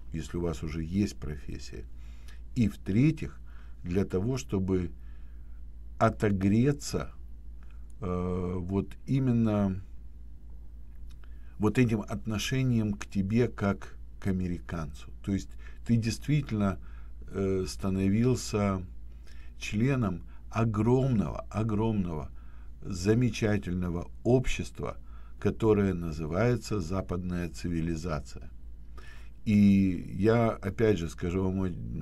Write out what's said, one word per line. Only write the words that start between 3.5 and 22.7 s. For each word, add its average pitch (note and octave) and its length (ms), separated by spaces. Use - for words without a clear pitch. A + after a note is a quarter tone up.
для F2+ 220
того, G2 320
чтобы F#2+ 540
отогреться, G#2 1120
э, F2+ 580
вот F#2+ 300
именно A2+ 720
вот G#2 200
этим A#2 240
отношением A2 880
к G#2 140
тебе A2 420
как - 480
к - 80
американцу. F2 840
То G2+ 80
есть F#2+ 160
ты A#2 100
действительно, A2 840
э, F#2+ 380
становился G2 1160
членом G#2+ 640
огромного, A2+ 1000
огромного, G#2 800